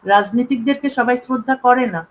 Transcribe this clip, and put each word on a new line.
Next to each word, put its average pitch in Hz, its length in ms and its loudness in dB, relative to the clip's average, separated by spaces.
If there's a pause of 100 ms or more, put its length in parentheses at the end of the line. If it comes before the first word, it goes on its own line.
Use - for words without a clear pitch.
রাজনীতিকদেরকে 233 840 0
সবাই 247 280 0
শ্রদ্ধা 262 380 -4
করে 254 300 2
না, 170 260 -6